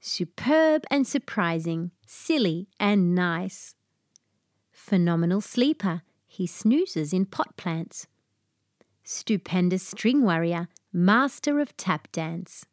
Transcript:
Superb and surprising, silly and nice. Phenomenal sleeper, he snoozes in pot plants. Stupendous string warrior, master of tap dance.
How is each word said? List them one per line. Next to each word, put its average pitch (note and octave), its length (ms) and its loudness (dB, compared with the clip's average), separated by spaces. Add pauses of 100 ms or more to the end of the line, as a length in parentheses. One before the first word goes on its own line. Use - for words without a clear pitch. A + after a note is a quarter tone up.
Superb D#4 880 0
and C#4 160 2
surprising, E3+ 840 -2 (120)
silly G3 640 0 (140)
and G3+ 340 4
nice. F3+ 600 -4 (960)
Phenomenal F3 720 2
sleeper, A3+ 640 -2 (260)
he - 180 -6
snoozes G#3+ 640 0
in F#3 140 2
pot - 300 -6
plants. - 500 -8 (960)
Stupendous F#3 800 -2
string B3+ 400 0
warrior, E3+ 460 0 (240)
master A#3+ 680 2
of D4 180 -4
tap D#3 360 -4
dance. E3 600 -8